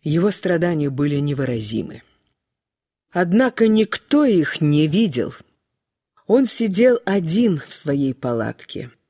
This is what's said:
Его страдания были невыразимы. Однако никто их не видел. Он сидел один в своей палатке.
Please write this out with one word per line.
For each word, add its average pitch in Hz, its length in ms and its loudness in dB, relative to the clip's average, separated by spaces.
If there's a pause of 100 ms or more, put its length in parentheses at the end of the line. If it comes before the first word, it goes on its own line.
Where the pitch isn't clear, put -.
Его 170 280 0
страдания 170 600 0
были 143 260 -2
невыразимы. 123 840 -4 (1080)
Однако 220 560 2
никто 220 560 2
их 185 360 0
не 151 280 2
видел. 151 460 -2 (920)
Он 254 200 4
сидел 226 580 2
один 190 640 0
в - 60 -8
своей 139 400 -2
палатке. 120 760 -6 (200)